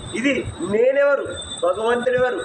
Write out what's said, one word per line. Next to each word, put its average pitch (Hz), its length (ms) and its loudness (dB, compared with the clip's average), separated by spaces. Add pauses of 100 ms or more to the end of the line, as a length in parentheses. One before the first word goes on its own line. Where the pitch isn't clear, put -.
(160)
ఇది 226 300 0 (160)
నేనెవరు, 269 680 2 (360)
భగవంతుడు 233 540 0
ఎవరు, 247 280 0